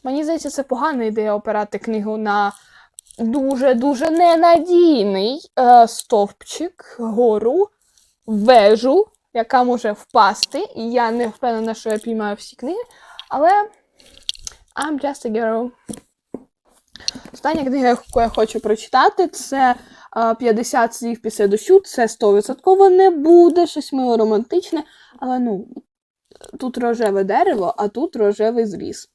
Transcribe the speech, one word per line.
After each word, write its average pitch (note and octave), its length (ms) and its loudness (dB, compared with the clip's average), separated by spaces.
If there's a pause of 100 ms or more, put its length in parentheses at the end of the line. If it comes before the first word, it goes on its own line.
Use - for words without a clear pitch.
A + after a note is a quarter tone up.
Мені C4+ 200 -4
здається, D4+ 280 -6
це C#4 120 -8
погана B3+ 420 -4
ідея G#3+ 300 -2
опирати G#3 440 -4
книгу G#3+ 380 -6
на G#3 360 -2 (680)
дуже-дуже C4 920 0
ненадійний, E4 1300 2 (180)
е, A#3+ 300 8
стовпчик, - 1080 -6
гору, A3+ 720 0 (580)
вежу, A3+ 800 4 (280)
яка B3 300 0
може A#3 280 -2
впасти, G#3+ 840 -2
і A3+ 160 -8
я A#3+ 180 0
не A#3 180 -4
впевнена, A3+ 460 -6
що A3 160 -10
я G#3+ 80 -2
піймаю G#3+ 380 -8
всі - 200 -20
книги, F4+ 260 -10 (460)
але G4 400 0 (1040)
I'm C#4+ 240 -6
just C#4 280 -8
a A3+ 40 -6
girl. A3+ 400 -4 (1600)
Остання D#4 320 -6
книга, C4 240 -2
яку A#3+ 320 -2
я A3+ 80 0
хочу A3 320 -2
прочитати, D4 680 0
це, C4 460 -2 (420)
е, A3+ 180 0
"П'ятдесят A#3 600 -2
слів A#3 280 -8
після G#3+ 240 -2
дощу". A3 340 4
Це A#3 280 -2
стовідсотково C4 840 2
не F#4 200 6
буде E4+ 560 6
щось - 260 -10
мило B3+ 240 0
романтичне, A#3 680 -2 (380)
але, B3+ 180 -4
ну, A3+ 280 -4 (920)
тут B3+ 200 -10
рожеве A3+ 460 -2
дерево, A3+ 520 0
а G#3 120 -4
тут C#4 280 -6
рожевий A3 500 0
зріз. - 480 -12